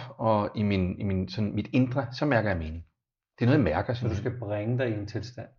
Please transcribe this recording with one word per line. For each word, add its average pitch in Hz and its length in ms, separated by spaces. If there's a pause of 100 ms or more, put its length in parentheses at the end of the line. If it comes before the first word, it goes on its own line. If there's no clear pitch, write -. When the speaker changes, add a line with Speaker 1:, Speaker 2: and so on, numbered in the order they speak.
Speaker 1:
og 107 460
i 107 80
min, 95 360
i 110 40
min, 92 260
sådan - 260
mit 104 180
indre, 127 400
så - 120
mærker 113 240
jeg 92 80
mening. 80 280 (540)
Det 120 60
er 117 40
noget, 147 80
jeg 143 60 (120)
mærker 101 180
Speaker 2:
Så - 140
du - 80
Speaker 1:
simpelthen. 127 160
Speaker 2:
skal - 80
bringe 104 380
dig 123 120
i 110 40
en 101 140
tilstand? - 400 (120)